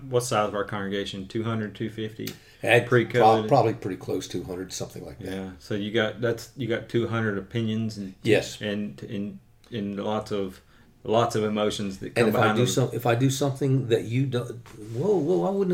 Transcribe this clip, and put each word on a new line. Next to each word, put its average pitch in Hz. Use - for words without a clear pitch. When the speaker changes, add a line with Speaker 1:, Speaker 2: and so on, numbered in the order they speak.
Speaker 1:
what 123
size 107
of 98
our 101
congregation? 98
Two 110
hundred, 110
two 110
fifty? 107
Speaker 2:
At 113
Speaker 1:
Pre-COVID? 120
Speaker 2:
prob-, 110
probably 113
pretty 92
close 92
to 92
two 87
hundred, 90
something 90
like 78
that. 95
Speaker 1:
Yeah. 95
So -
you 101
got, 110
that's, 120
you 127
got -
two 117
hundred 110
opinions 110
and 95
Speaker 2:
Yes. -
Speaker 1:
and, 104
and, 101
and 101
lots 107
of, 98
lots 113
of 107
emotions 107
that -
come 120
Speaker 2:
And 107
if -
I 120
Speaker 1:
behind 107
Speaker 2:
do 120
Speaker 1:
those. -
Speaker 2:
some-, 127
if 120
I 117
do 131
something 135
that 110
you 123
don't, -
"Whoa, 185
whoa, 170
I -
wouldn't 196